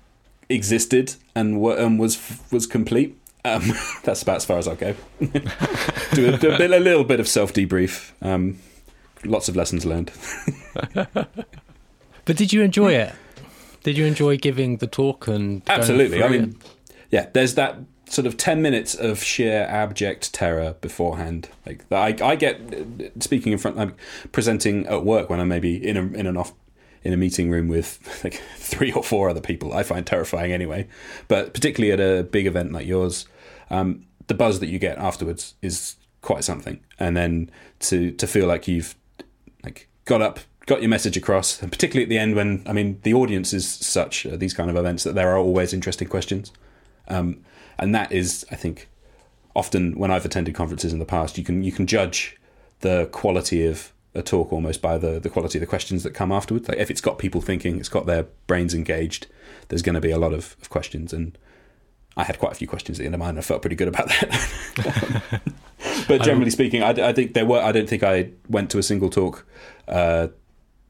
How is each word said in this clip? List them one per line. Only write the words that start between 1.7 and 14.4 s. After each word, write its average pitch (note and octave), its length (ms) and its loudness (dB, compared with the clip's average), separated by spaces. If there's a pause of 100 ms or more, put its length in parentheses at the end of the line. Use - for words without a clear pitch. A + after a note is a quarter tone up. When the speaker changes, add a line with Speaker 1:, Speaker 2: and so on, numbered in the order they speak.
Speaker 1:
and A2+ 220 4
was, A2+ 420 -2 (120)
was A#2 160 2
complete. A#2 500 0 (260)
Um, A2 180 0 (220)
<laughs> - 200 -10
that's G2 180 0
about F#2+ 140 2
as D#2+ 80 -4
far F2+ 140 2
as F2 100 -2
I'll D#2+ 80 -4
go. G2+ 180 -2 (140)
<laughs> - 120 -14 (920)
Do C#3 220 6
a, B2+ 40 2
do D#3 140 6
a C#3 60 2
bit, F3 140 6
a F#3 80 10
little F3 240 8
bit A#2+ 160 4
of G#2 80 0
self G2+ 240 2
debrief. F#2+ 580 2 (100)
Um, F#2+ 380 0 (680)
lots G#2+ 240 0
of F2+ 80 -2
lessons F2 300 0
learned. E2 300 -2
<laughs> - 1080 -6 (1000)
Speaker 2:
But E3 100 2
did G3 160 2
you G#3+ 100 6
enjoy G3+ 300 6
it? A#2 200 2 (680)
Did D3 140 -2
you D#3 80 2
enjoy D3 320 4
giving C3 400 0